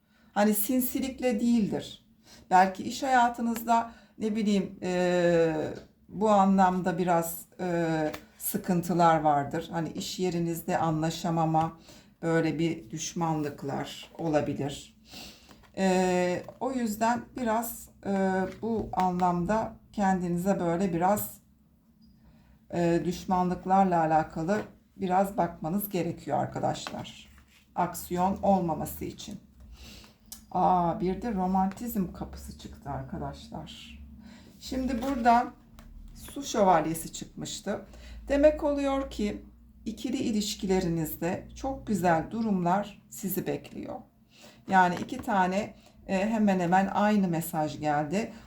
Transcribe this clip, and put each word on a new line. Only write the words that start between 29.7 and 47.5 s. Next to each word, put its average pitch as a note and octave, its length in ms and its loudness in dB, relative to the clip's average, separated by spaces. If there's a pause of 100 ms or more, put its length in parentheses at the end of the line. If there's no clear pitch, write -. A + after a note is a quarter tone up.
Aa, F3 480 2
bir F3+ 220 -2
de A#3+ 120 -4
romantizm F#3+ 800 0
kapısı - 460 -12
çıktı - 300 -16
arkadaşlar. - 1120 -12 (600)
Şimdi B3+ 420 -4
burada B3 520 4 (600)
su - 300 -12
şövalyesi E3 720 2
çıkmıştı. - 720 -10 (420)
Demek D4+ 360 4
oluyor C#4 480 0
ki - 340 -4 (420)
ikili B3 300 -6
ilişkilerinizde F#3 1400 -2
çok C4+ 320 -8
güzel E3+ 440 2
durumlar G3+ 800 -2
sizi - 380 -6
bekliyor. - 480 -8 (720)
Yani F3+ 260 6
iki G#3+ 220 -8
tane, G3 560 0 (340)
e, G3 220 0
hemen G#3 300 4
hemen F#3 340 4
aynı G#3 340 4
mesaj D#3 520 -2